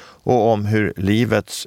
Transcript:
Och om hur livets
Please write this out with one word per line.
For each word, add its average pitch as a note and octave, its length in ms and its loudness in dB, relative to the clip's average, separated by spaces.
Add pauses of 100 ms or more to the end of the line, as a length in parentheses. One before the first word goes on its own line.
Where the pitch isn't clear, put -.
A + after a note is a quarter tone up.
(220)
Och A#2 300 2
om G#2 140 -2
hur G#2+ 300 0
livets G#2+ 720 -2